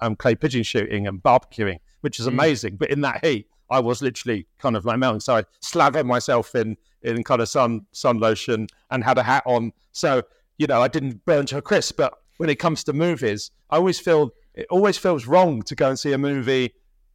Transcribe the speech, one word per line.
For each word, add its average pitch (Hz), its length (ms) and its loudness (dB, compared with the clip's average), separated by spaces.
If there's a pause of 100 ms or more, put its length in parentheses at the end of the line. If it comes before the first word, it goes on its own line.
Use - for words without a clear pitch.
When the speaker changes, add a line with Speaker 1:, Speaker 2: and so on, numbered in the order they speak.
Speaker 1:
um, 113 140 -2
clay 117 200 2
pigeon 127 280 -2
shooting 104 440 -2
and 95 160 -6
barbecuing, 113 560 2 (220)
which - 180 -6
is 117 60 -4
Speaker 2:
Mm. 127 60 0
Speaker 1:
amazing. 135 440 0
But 147 160 -2
in 147 100 0
that 123 220 -2
heat, 131 240 0 (220)
I 131 100 2
was 120 220 0
literally 120 460 -4 (120)
kind 120 160 -2
of, 95 80 -4
like, 117 160 -2
melting. 120 220 0
So 120 160 2
I 104 80 0 (160)
slathered 143 440 2
myself 123 500 0
in, 110 200 -2 (280)
in 117 200 -4
kind 123 180 2
of 110 60 -2
sun, 117 460 0
sun 120 260 0
lotion 110 480 0 (220)
and 131 140 -4
had 127 140 2
a 123 60 4
hat 131 220 0
on. 117 260 0 (220)
So, 135 300 0 (340)
you 147 100 0
know, 123 140 2
I 131 80 2
didn't 135 340 -6
burn 147 240 2
to 135 100 -6
a 143 40 -6
crisp. - 340 0
But 143 180 0 (220)
when 165 140 -2
it 143 100 0
comes 160 240 -2
to 151 100 -2
movies, 135 560 -2 (200)
I 151 80 2
always 180 200 2
feel, 151 340 2 (240)
it - 140 -10
always 190 280 2
feels 156 280 0
wrong 156 360 4
to - 140 -12
go 143 120 2
and 131 100 0
see 143 140 -2
a 135 60 2
movie 135 560 0 (420)